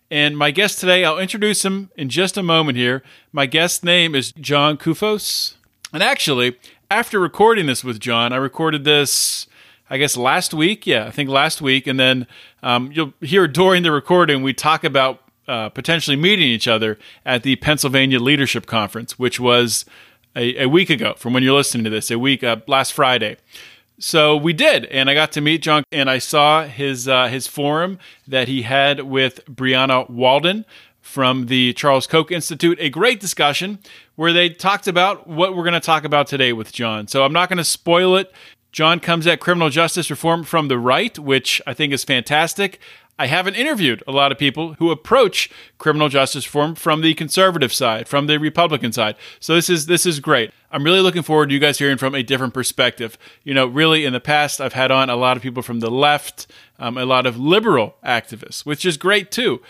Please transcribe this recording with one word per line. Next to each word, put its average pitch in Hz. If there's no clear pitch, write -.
And 147
my 147
guest 190
today, 185
I'll 156
introduce 202
him 196
in 139
just 180
a 202
moment 160
here. 123
My 139
guest's 160
name 170
is 123
John 147
Koufos. -
And 156
actually, 131
after 214
recording 202
this 127
with 117
John, 120
I 127
recorded 147
this, 147
I 131
guess, 135
last 135
week. 180
Yeah, 113
I 117
think 139
last 147
week. 131
And 131
then, 127
um, 127
you'll 151
hear 170
during 180
the 160
recording, 151
we 135
talk 151
about, 135
uh, 113
potentially 147
meeting 170
each 113
other 110
at 127
the 135
Pennsylvania 135
Leadership 131
Conference, 113
which 123
was 120
a, 123
a 131
week 170
ago 160
from 117
when 127
you're 135
listening 127
to 107
this, 107
a 117
week, 131
uh, 117
last 135
Friday. 123
So 151
we 156
did, 180
and 135
I 139
got 151
to 151
meet 151
John, 151
and 139
I 131
saw 151
his, 131
uh, 127
his 127
forum 156
that 131
he 131
had 139
with 131
Brianna 131
Walden 147
from 127
the 127
Charles 135
Koch 160
Institute, 170
a 165
great 196
discussion 175
where 165
they 175
talked 196
about 180
what 175
we're 175
gonna 170
talk 156
about 147
today 131
with 110
John. 110
So 135
I'm 139
not 175
gonna 180
spoil 180
it. 190
John 165
comes 170
at 165
criminal 170
justice 160
reform 165
from 160
the 131
right, 139
which 135
I 139
think 143
is 131
fantastic. 151
I 139
haven't 180
interviewed 208
a -
lot 139
of 131
people 151
who 165
approach 214
criminal 151
justice 135
reform 151
from 156
the 160
conservative 160
side, 113
from 143
the 151
Republican 139
side. 107
So -
this 170
is, 165
this 175
is 160
great. 131
I'm 147
really 180
looking 175
forward 151
to 139
you 143
guys 143
hearing 139
from 135
a 135
different 127
perspective. 120
You 143
know, 131
really 156
in 127
the 123
past, 147
I've 131
had 131
on 131
a 123
lot 127
of 113
people 123
from 117
the 113
left, 143
um, 123
a 127
lot 127
of 117
liberal 156
activists, -
which 151
is 165
great 196
too. 196